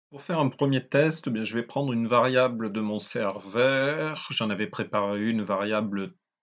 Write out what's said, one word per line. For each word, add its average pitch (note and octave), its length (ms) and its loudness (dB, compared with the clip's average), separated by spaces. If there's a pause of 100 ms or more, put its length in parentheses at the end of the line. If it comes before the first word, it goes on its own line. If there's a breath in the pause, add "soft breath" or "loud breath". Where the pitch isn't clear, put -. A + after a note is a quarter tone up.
Pour C#3 120 -18
faire E3+ 180 -2
un C#3 80 4
premier C3+ 400 2
test, D3+ 400 2
eh - 20 -2
bien, A2 140 -2
je G#2+ 120 -4
vais A#2 80 0
prendre C3+ 280 -2
une A#2 160 0
variable A#2+ 640 4
de G#2+ 80 -4
mon G#2+ 200 -2
serveur. C3 1300 -2
J'en A#2 200 -2
avais G2+ 180 -2
préparé G#2 640 -2
une A2+ 120 0
variable G2+ 720 -2 (300)